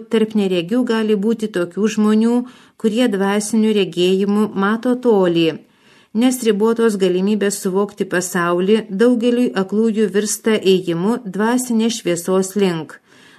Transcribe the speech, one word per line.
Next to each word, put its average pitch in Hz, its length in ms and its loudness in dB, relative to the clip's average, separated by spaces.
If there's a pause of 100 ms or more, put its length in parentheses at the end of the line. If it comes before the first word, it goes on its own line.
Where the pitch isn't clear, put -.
(100)
tarp 220 240 0
neregių 190 480 0
gali 220 320 0
būti 220 320 -2
tokių 190 480 -2
žmonių, 220 440 2 (340)
kurie 220 340 0
dvasiniu 208 640 0
regėjimu 196 800 0
mato 226 460 -2
tolį. 180 640 2 (540)
Nes 254 280 2
ribotos 226 560 2
galimybės 196 640 0
suvokti 202 420 -2
pasaulį 180 840 0
daugeliui 240 680 2
aklųjų 208 560 0
virsta 214 480 -2
ėjimu 185 640 0
dvasinės 226 800 -2
šviesos 185 540 -2
link. 170 420 -2 (400)